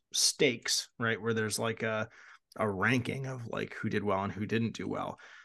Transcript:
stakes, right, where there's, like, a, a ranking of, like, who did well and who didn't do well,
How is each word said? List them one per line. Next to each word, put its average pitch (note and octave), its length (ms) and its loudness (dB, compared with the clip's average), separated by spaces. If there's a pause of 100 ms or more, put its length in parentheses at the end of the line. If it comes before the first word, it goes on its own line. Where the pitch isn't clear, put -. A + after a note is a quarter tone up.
(120)
stakes, - 760 2 (100)
right, A2+ 200 2
where A2+ 140 0
there's, A2 240 0
like, A2+ 240 -2
a, A2 260 0 (480)
a G#2+ 140 2
ranking B2 560 2
of, B2+ 220 -8
like, - 260 -4
who - 140 -4
did G2+ 160 0
well G2 180 2
and G#2 100 -2
who G2+ 140 -4
didn't A2 280 0
do F#2+ 120 -6
well, F#2+ 320 -4 (260)